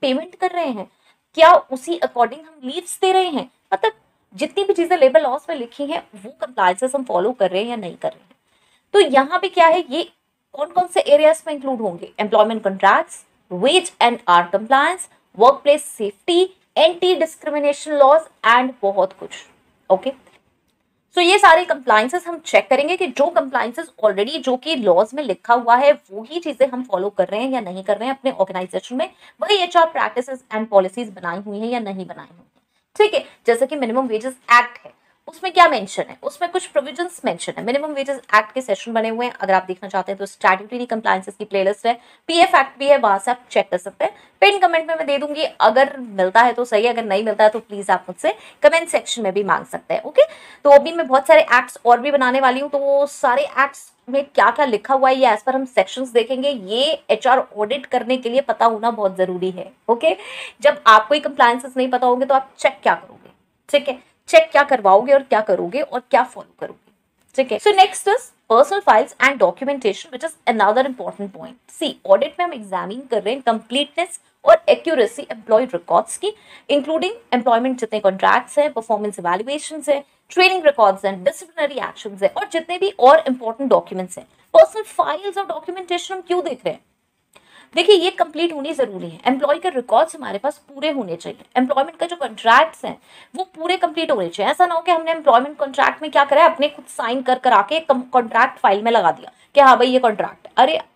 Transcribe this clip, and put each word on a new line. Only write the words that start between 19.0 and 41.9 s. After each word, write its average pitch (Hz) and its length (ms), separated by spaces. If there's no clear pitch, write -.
कुछ, - 180
ओके? 190 220
So 359 60
ये 370 160
सारे 359 260
compliances 262 640
हम 339 200
check - 240
करेंगे 285 260
कि 359 100
जो 269 200
compliances 262 540
already 214 380
जो 262 140
कि 302 200
laws 208 380
में 294 80
लिखा 233 320
हुआ 233 220
है 285 160
वो 220 380
ही 330 100
चीजें 285 280
हम 254 220
फॉलो 196 200
कर 185 180
रहे 208 140
हैं 262 100
या 254 80
नहीं 190 240
कर 302 120
रहे 240 120
हैं 269 80
अपने 262 140
organization 190 640
में, 339 120
वही 381 220
एचआर 349 340
practices 254 460
and 226 180
policies 196 400
बनाई 180 320
हुई 208 140
हैं 226 100
या 240 100
नहीं 196 260
बनाई 156 200
हुई - 100
हैं, - 240
ठीक 415 180
है? - 100
जैसे 233 200
कि 302 100
minimum 254 300
wages 233 280
act 240 320
है, - 100
उसमें 359 240
क्या 349 160
mention 202 340
है? - 200
उसमें 349 280
कुछ 359 160
provisions 311 580
mention 175 320
है। 170 80
Minimum 285 280
wages 277 240
act 214 180
के 262 80
session 233 320
बने 226 160
हुए 226 180
हैं, 240 60
अगर 190 220
आप 185 120
देखना 185 220
चाहते 190 240
हैं 196 60
तो 196 80
statutory 208 600
compliances 202 480
की 214 100
playlist 202 420
है, 233 80